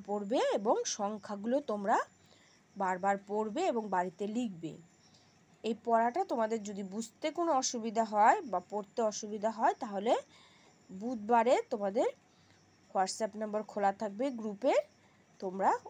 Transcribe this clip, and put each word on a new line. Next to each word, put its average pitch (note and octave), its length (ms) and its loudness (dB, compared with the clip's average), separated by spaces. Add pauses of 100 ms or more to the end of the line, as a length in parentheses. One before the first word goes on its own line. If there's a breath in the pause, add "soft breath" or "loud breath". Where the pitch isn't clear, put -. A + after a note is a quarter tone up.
পড়বে G#3 300 0 (200)
এবং A3+ 160 2 (220)
সংখ্যাগুলো G#3+ 600 -4 (140)
তোমরা G#3 260 2 (760 soft breath)
বারবার F#3+ 400 0 (140)
পড়বে G#3+ 320 -2 (100)
এবং A#3 120 -2 (120)
বাড়িতে F3+ 320 -2
লিখবে। G3 440 -4 (920 soft breath)
এই A3+ 120 -2 (100)
পড়াটা A#3 360 2 (100)
তোমাদের A3+ 320 0
যদি G3+ 200 -8 (100)
বুঝতে A3+ 340 -6 (100)
কোনো E4+ 140 2 (100)
অসুবিধা A3+ 420 -2 (100)
হয় A3+ 240 8 (140)
বা F#3 80 0 (120)
পড়তে G3+ 280 -6 (120)
অসুবিধা G#3+ 460 -4
হয়, D4 260 4
তাহলে G#3 300 0 (760 soft breath)
বুধবারে A3+ 680 2 (160)
তোমাদের G#3 360 0 (840 soft breath)
WhatsApp F#3+ 500 0
নম্বর G#3+ 200 -2 (100)
খোলা G3+ 200 2 (100)
থাকবে G#3+ 240 -4 (140)
গ্রুপে, A3 340 0 (680 soft breath)
তোমরা F#3+ 320 0 (180)